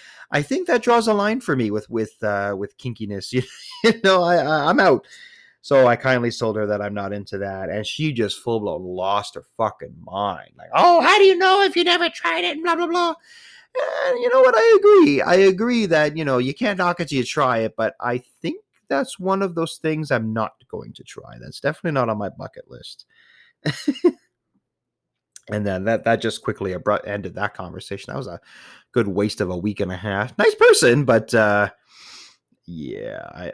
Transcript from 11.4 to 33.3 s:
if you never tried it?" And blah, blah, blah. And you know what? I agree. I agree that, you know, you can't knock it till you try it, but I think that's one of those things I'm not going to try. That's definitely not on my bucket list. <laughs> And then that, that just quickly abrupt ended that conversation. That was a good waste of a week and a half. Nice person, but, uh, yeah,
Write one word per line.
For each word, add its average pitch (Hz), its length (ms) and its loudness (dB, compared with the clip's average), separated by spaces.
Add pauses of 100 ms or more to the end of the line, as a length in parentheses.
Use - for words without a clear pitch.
if 359 140 0
you 339 80 2
never 339 260 0
tried 339 340 -6
it?" 311 120 -4
And 320 60 -12
blah, 339 140 0
blah, 339 100 -4
blah. 339 280 -2 (920)
And 508 140 -2
you 480 120 0
know 523 80 6
what? 508 160 8
I 453 220 6
agree. 359 440 8
I 175 120 2
agree 196 520 4
that, 151 300 2
you 160 80 -4
know, 135 140 0
you 127 140 -2
can't 208 260 -4
knock 175 220 0
it 160 80 -6
till 139 100 -4
you 120 60 0
try 127 340 0
it, 110 180 -4
but 110 240 -2
I 123 180 -4 (240)
think 302 160 -8 (300)
that's - 300 -4
one 190 220 -2
of 185 140 -4
those 160 220 -6
things 156 340 -4
I'm 113 240 -2
not 113 180 -4 (160)
going 113 260 -14
to - 100 -20
try. - 360 -20
That's - 200 -18
definitely 156 320 -6
not 123 180 0
on 107 80 -4
my 101 100 -6
bucket - 420 -16
list. - 360 -20 (580)
<laughs> 277 300 -4 (1600)
And 104 160 -4
then 95 180 -4
that, 113 200 -2
that 113 180 0
just 110 200 -6
quickly 98 300 -6
abrupt 101 340 -4
ended 101 280 -8
that 101 200 -6
conversation. 92 560 -14
That 131 60 -8
was 135 100 -10
a 85 140 -14 (520)
good 110 160 0
waste 101 340 -2
of 90 80 -4
a 90 60 -6
week 98 240 -6
and 92 120 -4
a 92 40 -8
half. 101 420 -6
Nice 427 160 2
person, 147 500 4
but, 113 300 2
uh, 104 340 2 (960)
yeah, 55 640 -12